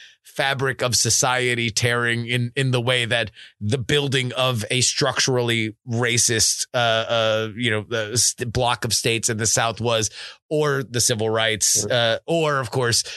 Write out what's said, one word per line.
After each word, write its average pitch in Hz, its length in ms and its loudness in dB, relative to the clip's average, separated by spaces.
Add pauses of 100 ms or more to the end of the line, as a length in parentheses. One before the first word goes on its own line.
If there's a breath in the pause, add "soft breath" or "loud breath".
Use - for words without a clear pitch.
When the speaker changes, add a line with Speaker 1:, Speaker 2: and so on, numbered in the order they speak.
(240 loud breath)
Speaker 1:
fabric 135 580 -2
of 123 140 0
society 123 760 0
tearing 120 560 0
in, 120 300 0
in 135 160 0
the 123 100 2
way 123 240 0
that 117 240 0 (300 loud breath)
the 104 180 0
building 131 560 0
of 127 380 0
a 127 100 2
structurally 120 960 0 (120)
racist, 117 840 2
uh, 127 40 0
uh, 110 760 2
you 120 140 -2
know, 107 160 -2 (100)
uh, 110 200 -4
st-, 117 360 -2
block 120 320 0
of 113 100 -2
states 113 360 0
in 113 80 -2
the 110 80 -2
South 117 340 0
was, 113 300 0 (400 loud breath)
or 147 320 0
the 117 180 -4
civil 110 300 0
rights, 110 520 2
Speaker 2:
Sure. 104 120 -2
Speaker 1:
uh, 117 320 4
or, 156 320 2
of 127 140 -2
course, 120 320 0 (140 loud breath)